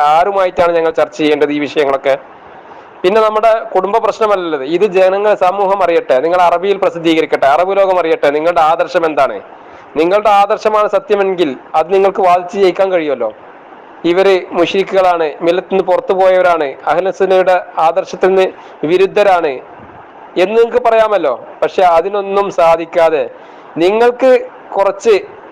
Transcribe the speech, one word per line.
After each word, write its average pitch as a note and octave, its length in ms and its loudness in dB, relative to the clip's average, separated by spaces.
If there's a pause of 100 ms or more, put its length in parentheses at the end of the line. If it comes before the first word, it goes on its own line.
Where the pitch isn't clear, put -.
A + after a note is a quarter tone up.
ആരുമായിട്ടാണ് F3+ 720 0
ഞങ്ങൾ E3 160 0
ചർച്ച D3+ 260 -2
ചെയ്യേണ്ടത് D3 360 0
ഈ D3 60 -4
വിഷയങ്ങളൊക്കെ? C#3 560 -2 (840)
പിന്നെ G3+ 220 0
നമ്മുടെ G#3+ 300 2 (120)
കുടുംബ F#3+ 340 -2
പ്രശ്നമല്ലല്ലോ F#3+ 680 -2
ഇത്, F3 200 0
ജനങ്ങൾ, F#3+ 500 2
സമൂഹം G3 480 0
അറിയട്ടെ, E3 360 0
നിങ്ങൾ E3+ 220 0
അറബിയിൽ F3 360 0
പ്രസിദ്ധീകരിക്കട്ടെ, E3 680 0
അറബ് F3 300 2
ലോകം F#3+ 220 2
അറിയട്ടെ D#3+ 300 0
നിങ്ങളുടെ D#3+ 320 0
ആദർശം E3 440 0
എന്താണ്. C#3 320 -2 (580)
നിങ്ങളുടെ F#3+ 340 0
ആദർശമാണ് G#3 600 2
സത്യമെങ്കിൽ F#3+ 600 -2 (260)
അത് D#3+ 180 0
നിങ്ങൾക്ക് G3 280 0
വാദിച്ച് F3+ 360 0
ജയിക്കാൻ F#3+ 340 0
കഴിയുമല്ലോ. C#3+ 380 -2 (760)
ഇവര് F#3 300 2 (160)
മുശ്രിക്കുകളാണ്, F3+ 760 0 (140)
മില്ലത്തിൽ F3 320 -2
നിന്ന് F#3+ 140 0
പുറത്തു F3+ 260 0
പോയവരാണ്, F3+ 540 2 (200)
അഹ്ലുസുന്നയുടെ F#3 680 0 (240)
ആദർശത്തിൽ E3+ 500 -2
നിന്ന് F#3+ 160 2 (380)
വിരുദ്ധരാണ് F3+ 680 0 (840)
എന്ന് F#3 180 0
നിങ്ങൾക്ക് A#3 280 2
പറയാമല്ലോ. G#3+ 500 0 (280)
പക്ഷെ F3+ 220 -2
അതിനൊന്നും G3 680 0
സാധിക്കാതെ E3 720 0 (540)
നിങ്ങൾക്ക് A#3+ 540 2 (380)
കുറച്ച് G3 460 0 (360)